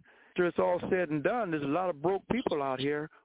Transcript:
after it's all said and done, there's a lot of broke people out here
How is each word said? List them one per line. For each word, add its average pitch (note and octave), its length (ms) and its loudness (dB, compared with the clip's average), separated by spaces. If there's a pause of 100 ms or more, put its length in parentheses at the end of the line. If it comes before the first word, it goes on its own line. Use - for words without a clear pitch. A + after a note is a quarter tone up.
(320)
after F3+ 140 2
it's E3+ 120 0
all F3+ 220 2 (100)
said F3+ 200 2
and D3+ 140 0
done, G#3 280 -2
there's D#3 120 -2
a C#3 40 -2
lot F3 220 0
of D3+ 120 -6
broke F#3+ 280 0
people F3+ 340 0
out C3+ 160 0
here D3 300 -2 (160)